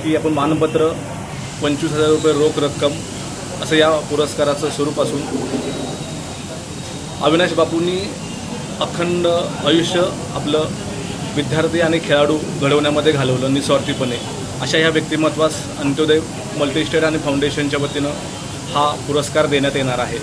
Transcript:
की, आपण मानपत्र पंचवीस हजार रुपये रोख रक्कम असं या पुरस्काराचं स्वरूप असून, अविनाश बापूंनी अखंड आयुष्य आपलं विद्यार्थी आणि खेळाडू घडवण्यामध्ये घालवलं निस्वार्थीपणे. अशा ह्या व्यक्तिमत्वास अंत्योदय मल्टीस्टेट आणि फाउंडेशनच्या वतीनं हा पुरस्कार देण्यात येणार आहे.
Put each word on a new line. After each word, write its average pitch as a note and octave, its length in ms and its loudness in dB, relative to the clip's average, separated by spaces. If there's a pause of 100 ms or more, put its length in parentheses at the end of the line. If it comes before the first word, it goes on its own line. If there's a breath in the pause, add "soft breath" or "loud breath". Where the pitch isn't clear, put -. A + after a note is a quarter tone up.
की, D#3 120 0
आपण D#3 180 0
मानपत्र D#3 540 2 (760)
पंचवीस D3 280 0
हजार D3+ 180 2
रुपये D#3 240 4
रोख D3+ 300 2
रक्कम C#3+ 280 0 (720)
असं C#3 120 2
या D#3 160 6
पुरस्काराचं D3 800 0
स्वरूप C#3+ 320 -2
असून, C#3 200 0 (2000)
अविनाश D#3+ 320 4
बापूंनी E3+ 560 0 (680)
अखंड E3+ 480 0 (400)
आयुष्य E3+ 340 4 (320)
आपलं D3 340 0 (680)
विद्यार्थी D#3 460 2
आणि E3 220 4
खेळाडू D3 340 4 (240)
घडवण्यामध्ये D3 500 4
घालवलं C3 420 2
निस्वार्थीपणे. C3+ 640 0 (440)
अशा C3 160 0
ह्या D#3+ 120 6
व्यक्तिमत्वास D#3 920 0
अंत्योदय D3+ 400 4 (380)
मल्टीस्टेट D3+ 460 0
आणि D#3 140 2
फाउंडेशनच्या C#3+ 680 0
वतीनं C#3+ 260 -2 (640)
हा D3 220 2 (120)
पुरस्कार D3 380 2
देण्यात C#3 300 2
येणार C3 240 0
आहे. A#2 240 -2